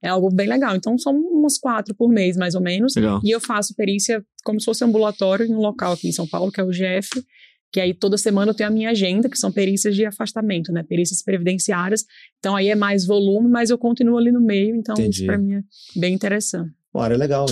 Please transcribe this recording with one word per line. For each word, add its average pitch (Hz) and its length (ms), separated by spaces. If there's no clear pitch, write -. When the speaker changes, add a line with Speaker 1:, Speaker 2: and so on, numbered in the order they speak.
Speaker 1:
é - 60
algo 185 260
bem 196 140
legal. 233 300
Então, 220 200
são 277 160
umas 302 440
quatro 220 360
por 233 160
mês, 185 280
mais 180 180
ou 185 60
menos. 190 340
Speaker 2:
Legal. 214 260
Speaker 1:
E 208 100
eu 226 100
faço 208 340
perícia 208 480
como 214 120
se 214 80
fosse 226 160
ambulatório 214 640
em 226 80
um 220 60
local 202 320
aqui 175 160
em 170 60
São 175 120
Paulo, 175 280
que - 80
é - 20
o 185 80
G 180 140
F, 196 360
que 190 100
aí 180 120
toda 202 240
semana 202 340
eu 208 40
tenho 208 140
a - 20
minha 220 200
agenda, 202 360
que 269 100
são 196 140
perícias 196 460
de 214 80
afastamento, 208 680
né? 165 120
Perícias 175 380
previdenciárias. 185 840
Então, 196 160
aí 196 140
é 214 60
mais 202 300
volume, 202 440
mas 233 200
eu 240 80
continuo 240 400
ali 233 140
no 247 80
meio. 214 340
Então, 220 200
Speaker 3:
Entendi. 214 240
Speaker 1:
isso 190 80
pra 196 120
mim 196 180
é 202 60
bem 180 160
interessante. 190 580
Speaker 3:
Pô, 120 100
é 117 140
legal. 139 340